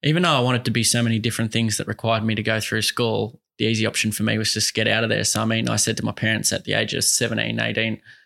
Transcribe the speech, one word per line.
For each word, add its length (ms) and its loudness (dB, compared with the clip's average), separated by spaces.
even 200 2
though 140 4
I 40 4
wanted 240 2
to 60 0
be 140 2
so 180 2
many 160 2
different 340 -2
things 240 0
that 120 -4
required 360 0
me 100 0
to 80 -2
go 180 0
through 220 -4
school, 580 -2
the 80 -2
easy 200 2
option 260 0
for 100 -4
me 160 0
was 160 0
just 200 -2
get 120 0
out 160 2
of 80 0
there. 140 0
So, 180 0
I 20 0
mean, 240 0
I 80 0
said 200 0
to 80 -6
my 80 -2
parents 400 0
at 120 -4
the 100 -2
age 200 0
of 100 -2
seventeen, 540 0
eighteen, 420 -2